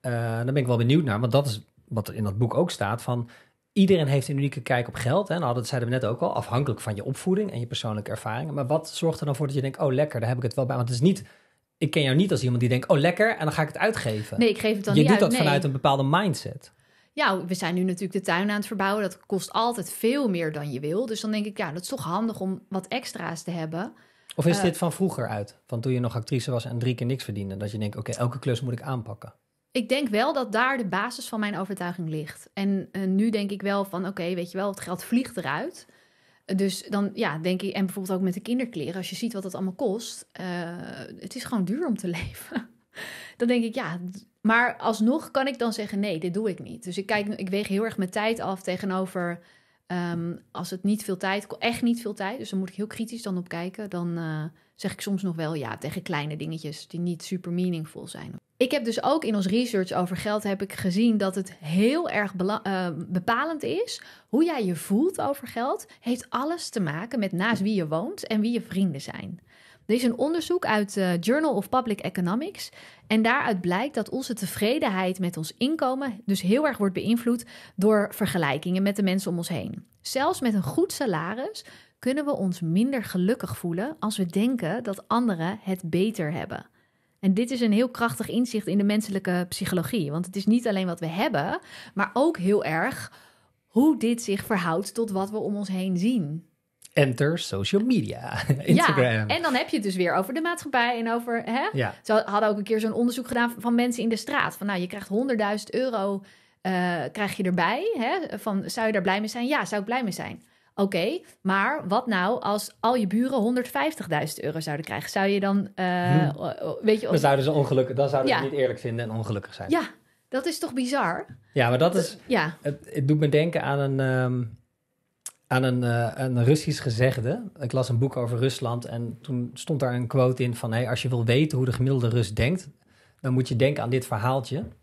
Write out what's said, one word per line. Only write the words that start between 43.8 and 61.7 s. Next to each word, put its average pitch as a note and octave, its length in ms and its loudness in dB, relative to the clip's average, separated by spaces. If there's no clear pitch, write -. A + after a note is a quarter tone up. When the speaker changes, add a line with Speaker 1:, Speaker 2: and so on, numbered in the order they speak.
Speaker 2:
d-, G3 160 -16
maar A#3 360 4
alsnog A3+ 540 2
kan C4 160 2
ik B3+ 120 -4
dan A#3 140 0
zeggen, G#3 280 -4
"Nee, G3 200 0
dit E3+ 140 -4
doe G#3+ 160 -2
ik E3+ 120 -8
niet." - 220 -14
Dus F3+ 140 -6
ik G3 80 -6
kijk, G#3 220 0
ik G3 200 -6
weeg G3+ 200 -2
heel G3 160 0
erg A3 120 -4
mijn F#3 140 -2
tijd A3 300 0
af F#3 220 -4
tegenover, F#3 800 -4
ehm, E3+ 460 -4
als F3+ 200 -8
het F#3 120 -8
niet G#3+ 220 0
veel - 120 -2
tijd G3+ 300 -2
ko-, - 120 -12
echt A#3 240 0
niet A#3 180 2
veel G#3 140 -6
tijd, G#3 240 -6
dus A3 120 -10
dan G3 80 -2
moet F#3+ 100 -2
ik F#3 60 -14
heel G#3 120 -4
kritisch A3+ 360 -8
dan G3 140 -4
op F3+ 120 -6
kijken, F#3 420 -8
dan, F3 260 -2
eh, D#3 280 -4
zeg - 180 -6
ik - 80 -14
soms G3 220 -2
nog F3+ 140 -2
wel E3 180 -2
ja B2 220 -4
tegen F3 260 -6
kleine D3+ 340 -4
dingetjes D#3 520 -8
die E3+ 120 -6
niet F3 220 -2
super F3+ 300 -6
meaningful F3 540 -4
zijn. - 260 -12
Ik B3+ 140 4
heb C#4 140 0
dus A3+ 180 -2
ook D#4 220 2
in A3 100 0
ons F#3+ 120 2
research G3+ 460 2
over F3+ 240 0
geld G#3 260 -2
heb G3 200 -2
ik G3 100 -8
gezien G#3+ 440 2
dat G3 180 0
het F#3+ 240 -4
heel G#3+ 520 2